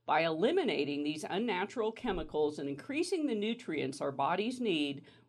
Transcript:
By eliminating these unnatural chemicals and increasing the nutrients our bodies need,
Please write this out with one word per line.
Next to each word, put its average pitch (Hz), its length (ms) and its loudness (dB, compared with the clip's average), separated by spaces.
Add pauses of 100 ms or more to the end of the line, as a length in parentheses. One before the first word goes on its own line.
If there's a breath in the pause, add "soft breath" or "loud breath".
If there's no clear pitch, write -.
By 156 200 4
eliminating 160 800 2
these 151 240 -2
unnatural 214 640 0
chemicals 156 680 -2
and 143 100 -4
increasing 302 560 -2
the 254 80 0
nutrients 190 680 -2
our 143 120 0
bodies 190 500 0
need, 147 400 0 (280 soft breath)